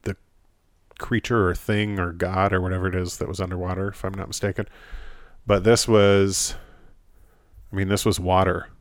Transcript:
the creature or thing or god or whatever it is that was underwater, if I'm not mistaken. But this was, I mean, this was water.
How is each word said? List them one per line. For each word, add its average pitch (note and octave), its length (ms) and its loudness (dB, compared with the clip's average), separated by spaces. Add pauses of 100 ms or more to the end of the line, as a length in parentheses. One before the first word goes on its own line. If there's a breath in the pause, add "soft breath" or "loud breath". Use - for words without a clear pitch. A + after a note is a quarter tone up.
the G2 120 -6 (800)
creature A2 520 0
or F2 60 -2
thing G#2 440 -2
or F2 140 -2
god F#2 400 0
or F#2 80 0
whatever F#2 260 -2
it F#2 80 -2
is F2+ 220 -4
that - 100 -6
was G2 140 -6
underwater, F2+ 480 -4
if - 160 -10
I'm F#2+ 80 -6
not G2 160 -10
mistaken. - 400 -4 (760 loud breath)
But G2+ 200 2
this A2+ 240 4
was, G2 680 4 (1160 loud breath)
I - 20 -8
mean, F#2+ 140 -2
this G2+ 160 0
was G#2+ 120 2
water. F2+ 520 0 (120)